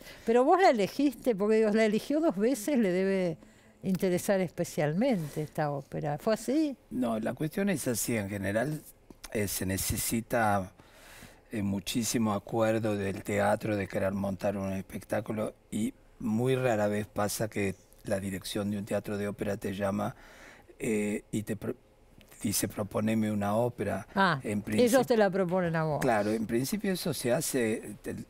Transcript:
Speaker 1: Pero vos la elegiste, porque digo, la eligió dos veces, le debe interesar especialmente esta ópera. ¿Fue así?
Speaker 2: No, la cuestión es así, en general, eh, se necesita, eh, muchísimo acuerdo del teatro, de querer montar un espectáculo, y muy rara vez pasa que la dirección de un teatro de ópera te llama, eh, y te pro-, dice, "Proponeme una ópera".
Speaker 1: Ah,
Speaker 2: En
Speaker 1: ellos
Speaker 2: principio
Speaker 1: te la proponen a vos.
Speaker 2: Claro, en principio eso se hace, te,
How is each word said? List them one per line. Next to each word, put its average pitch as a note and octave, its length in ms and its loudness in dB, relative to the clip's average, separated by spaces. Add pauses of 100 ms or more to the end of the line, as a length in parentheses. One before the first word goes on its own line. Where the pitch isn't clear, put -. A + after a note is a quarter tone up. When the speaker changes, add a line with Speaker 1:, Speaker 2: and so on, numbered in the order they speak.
(240)
Speaker 1:
Pero A#3+ 200 6
vos F4 180 6
la F4+ 80 8
elegiste, B3 640 2
porque G#3 220 2
digo, A3 160 4
la A3 120 4
eligió A3 360 2
dos C#4+ 180 2
veces, B3+ 400 2
le G3+ 120 4
debe F#3 460 0 (460)
interesar F#3+ 580 0
especialmente E3 1000 0
esta D3+ 280 -2
ópera. D3 460 -4
¿Fue A3 160 -2
así? C#4 420 0 (160)
Speaker 2:
No, A3+ 300 -2
la - 140 -4
cuestión D#3+ 340 -2
es E3 180 -2
así, A#2+ 300 0
en G2 140 -2
general, G#2+ 500 -2 (540)
eh, G#2 120 0
se - 200 -4
necesita, G#2 1040 0 (800)
eh, A2 100 -2
muchísimo G#2+ 680 0
acuerdo A2 640 0
del G2 260 -4
teatro, G#2 540 0
de G2 100 -2
querer G2 260 -2
montar G2 440 -2
un G2 160 -4
espectáculo, G#2+ 840 -6 (160)
y A2 220 -2 (260)
muy A#2+ 380 0
rara A2+ 320 2
vez G#2 180 -2
pasa G#2 420 -2
que G2 260 -2 (300)
la G2 160 -2
dirección G2 500 -4
de G#2 80 -2
un G2+ 80 -6
teatro G#2 320 -4
de G2+ 100 -2
ópera G2+ 300 -4
te G2 160 -6
llama, G2+ 420 -2 (640)
eh, A2 520 -2
y G#2+ 120 -2
te - 140 -6
pro-, - 200 -6 (680)
dice, A2 260 0
"Proponeme G#2+ 600 0
una G2+ 260 0
ópera". G#2+ 580 -2
Speaker 1:
Ah, F3+ 280 4
Speaker 2:
En G#2+ 160 -2
Speaker 1:
ellos G3+ 60 -4
Speaker 2:
principio A#3 400 4
Speaker 1:
te A#3+ 120 2
la G3+ 140 6
proponen F3 460 0
a D#3+ 80 0
vos. D3+ 160 -2
Speaker 2:
Claro, G#2+ 300 2
en A2 160 -2
principio C3+ 460 0
eso F3 220 -2
se - 180 0
hace, A#2 680 0
te, G#2+ 120 -8 (160)